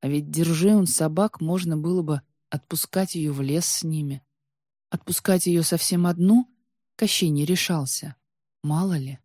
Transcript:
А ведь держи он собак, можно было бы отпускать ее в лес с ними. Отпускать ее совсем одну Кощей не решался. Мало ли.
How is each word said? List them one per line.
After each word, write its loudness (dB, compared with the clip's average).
А -4
ведь -2
держи 4
он 6
собак, 0
можно -2
было 0
бы -2
отпускать -4
ее -2
в -4
лес 0
с -2
ними. -4
Отпускать 0
ее 4
совсем 0
одну 4
Кощей 0
не 2
решался. -2
Мало -2
ли. -6